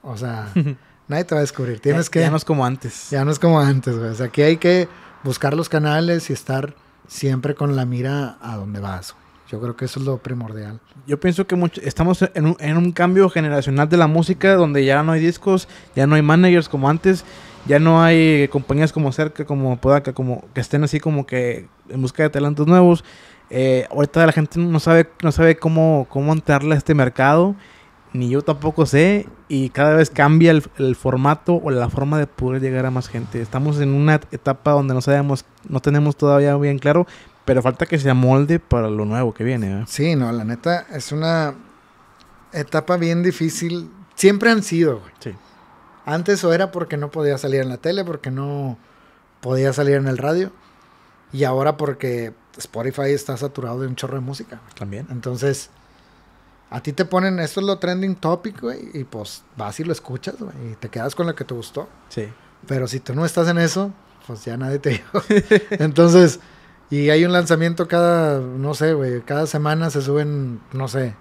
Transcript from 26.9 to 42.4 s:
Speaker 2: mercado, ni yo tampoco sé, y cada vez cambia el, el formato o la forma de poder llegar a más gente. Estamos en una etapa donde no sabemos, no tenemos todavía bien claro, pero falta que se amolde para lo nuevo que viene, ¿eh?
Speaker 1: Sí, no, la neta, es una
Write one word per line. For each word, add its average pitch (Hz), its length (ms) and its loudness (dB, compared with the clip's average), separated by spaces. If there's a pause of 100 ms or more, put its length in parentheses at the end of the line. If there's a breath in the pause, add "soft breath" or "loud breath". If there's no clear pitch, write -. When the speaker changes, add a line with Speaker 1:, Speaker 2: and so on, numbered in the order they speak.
Speaker 2:
mercado, 151 640 2 (560 loud breath)
ni 123 180 -4
yo 135 120 0
tampoco 151 440 0
sé, 185 420 2 (200)
y 135 220 -2
cada 147 240 2
vez 156 160 4
cambia 160 420 6
el, 156 100 4 (160)
el 131 200 -2
formato 139 560 0 (100)
o 156 80 -4
la 123 160 0
forma 143 320 -2
de 143 80 -2
poder 127 340 -4
llegar 131 240 -2
a 131 60 -2
más 127 160 -4
gente. 113 340 -8
Estamos 143 380 -4
en 139 140 0
una 147 220 4 (160)
etapa - 400 -2
donde 139 220 2
no 127 60 0
sabemos, 143 460 0 (240)
no 135 100 -4
tenemos 147 380 0
todavía 143 400 4
bien 143 220 -2
claro, 151 280 2 (380 loud breath)
pero 127 160 2
falta 127 240 0
que 165 120 -2
se 135 120 0
amolde 131 500 4
para 117 300 0
lo 107 160 -2
nuevo 113 280 -2
que - 120 -6
viene, 107 360 -4
¿eh? - 60 -8
Speaker 1:
Sí, 156 300 -2
no, 123 160 0
la 117 100 -6
neta, 156 480 -4
es 143 220 -10
una 156 400 -2 (960)